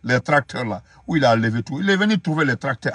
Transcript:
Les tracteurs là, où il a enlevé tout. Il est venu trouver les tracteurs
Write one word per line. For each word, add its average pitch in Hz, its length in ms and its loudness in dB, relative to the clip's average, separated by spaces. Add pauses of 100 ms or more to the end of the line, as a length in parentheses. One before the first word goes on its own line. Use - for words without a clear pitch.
Les 123 160 2
tracteurs 135 460 -2
là, 101 160 -6 (260)
où 165 80 -2
il 143 80 2
a 120 80 6
enlevé 113 320 2
tout. 135 160 -6
Il 196 100 0
est 196 60 2
venu 208 240 2
trouver 156 240 0
les 127 140 0
tracteurs 135 380 -4